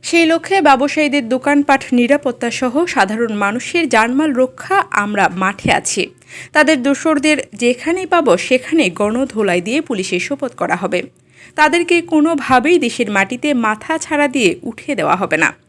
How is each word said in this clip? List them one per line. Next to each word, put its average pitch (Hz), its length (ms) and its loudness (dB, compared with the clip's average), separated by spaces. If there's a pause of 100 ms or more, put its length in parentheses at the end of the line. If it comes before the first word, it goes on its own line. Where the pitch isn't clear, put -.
সেই 339 240 2
লক্ষ্যে 330 340 0
ব্যবসায়ীদের 285 680 2
দোকানপাট 277 640 2
নিরাপত্তা 247 580 0
সহ 262 360 -2
সাধারণ 220 460 -2
মানুষের 220 560 -2
জানমাল 247 440 2
রক্ষা 254 580 0
আমরা 202 380 0
মাঠে 190 440 -2
আছি। - 340 -2 (460)
তাদের 302 300 2
দোসরদের 302 540 0 (180)
যেখানেই 277 520 -2
পাবো 302 300 4
সেখানে 254 540 0
গণধোলাই 214 680 -2
দিয়ে 220 200 -2
পুলিশে 190 400 -4
সোপর্দ 269 340 -6
করা 175 220 -4
হবে। 180 260 -4 (520)
তাদেরকে 339 480 2
কোনোভাবেই 302 760 2
দেশের 240 320 -2
মাটিতে 226 440 0
মাথা 226 440 -2
ছাড়া 294 300 -2
দিয়ে 240 340 0
উঠিয়ে - 340 -8
দেওয়া 165 200 0
হবে 180 200 -2
না। 156 180 0 (140)